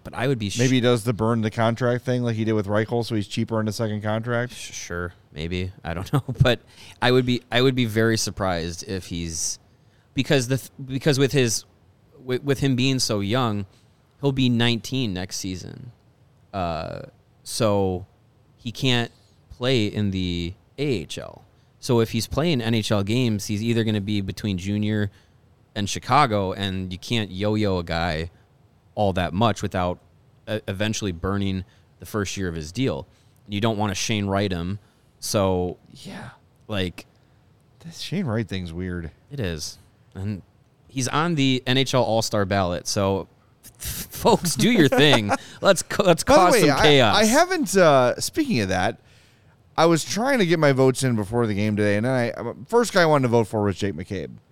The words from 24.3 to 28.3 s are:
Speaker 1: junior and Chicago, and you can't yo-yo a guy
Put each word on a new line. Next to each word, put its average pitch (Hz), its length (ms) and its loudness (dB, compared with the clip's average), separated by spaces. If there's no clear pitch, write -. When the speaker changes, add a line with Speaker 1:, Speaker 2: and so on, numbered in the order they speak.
Speaker 1:
junior 104 520 0
and 101 140 -4
Chicago, 107 640 2
and 95 400 -6
you 92 60 -10
can't 107 320 -4
yo-yo 101 480 0
a 87 40 -4
guy 82 480 -4